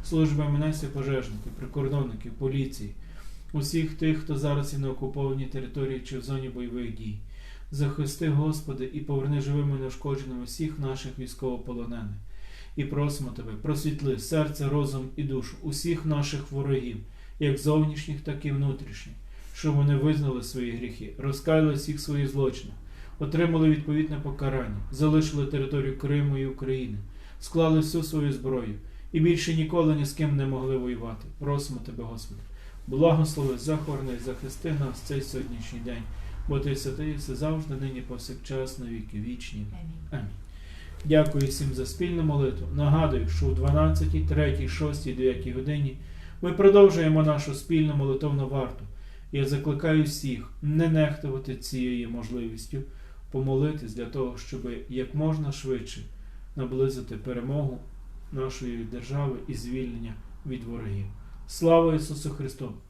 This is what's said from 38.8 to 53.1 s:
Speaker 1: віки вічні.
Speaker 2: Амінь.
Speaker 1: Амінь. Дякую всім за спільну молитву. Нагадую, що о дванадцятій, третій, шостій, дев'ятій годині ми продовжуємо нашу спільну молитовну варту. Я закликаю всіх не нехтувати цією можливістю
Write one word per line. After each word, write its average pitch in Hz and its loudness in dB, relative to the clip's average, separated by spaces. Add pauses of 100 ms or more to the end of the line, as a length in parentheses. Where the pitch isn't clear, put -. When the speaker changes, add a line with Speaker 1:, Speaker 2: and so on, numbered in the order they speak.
Speaker 1:
віки 107 -8
вічні. 107 -6
Speaker 2:
Амінь. 160 -8 (160)
Speaker 1:
Амінь. 110 -4 (800)
Дякую 151 6
всім 135 -2
за 127 -2
спільну 175 -2
молитву. 143 2
Нагадую, 147 4
що - 2
о 80 4
дванадцятій, 151 4
третій, 143 2
шостій, 143 -2
дев'ятій 127 0
годині 139 0 (460)
ми 175 0
продовжуємо 170 10
нашу 147 2
спільну 156 2
молитовну 139 2
варту. 127 -2 (480)
Я 139 2
закликаю 151 4
всіх - -4 (100)
не 156 4
нехтувати 143 2
цією 123 -2
можливістю 117 -6 (520)